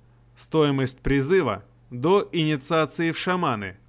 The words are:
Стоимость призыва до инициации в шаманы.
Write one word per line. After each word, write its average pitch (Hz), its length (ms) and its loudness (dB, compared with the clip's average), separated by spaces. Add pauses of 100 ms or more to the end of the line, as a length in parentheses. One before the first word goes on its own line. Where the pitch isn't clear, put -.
(340)
Стоимость 139 640 0
призыва 139 640 0 (260)
до 156 420 0
инициации 156 800 0
в - 60 -8
шаманы. 127 580 -2 (120)